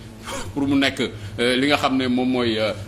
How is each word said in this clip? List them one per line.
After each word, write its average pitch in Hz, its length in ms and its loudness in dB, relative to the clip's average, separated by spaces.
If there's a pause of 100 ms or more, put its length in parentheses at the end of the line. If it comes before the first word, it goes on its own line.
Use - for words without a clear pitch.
(260)
<laughs> - 280 -8
pour 139 140 -2
mu 143 80 4
nekk, 139 260 2 (380)
euh, 123 160 4
li 131 120 2
nga 147 100 4
xam 131 200 0
ne 131 100 0
moom 127 220 2
mooy, 120 300 2
euh, 107 140 0 (140)